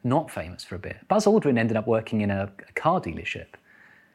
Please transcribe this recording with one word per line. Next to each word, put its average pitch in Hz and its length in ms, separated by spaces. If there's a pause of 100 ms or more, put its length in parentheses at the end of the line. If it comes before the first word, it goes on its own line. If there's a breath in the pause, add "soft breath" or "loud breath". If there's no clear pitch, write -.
not 123 260
famous 90 340
for - 100
a 90 40
bit. - 180 (100)
Buzz 208 200
Aldrin 156 320
ended 113 180
up 107 100
working 110 360
in 101 80
a, 98 200 (160)
a - 60
car 175 280
dealership. - 460 (680 soft breath)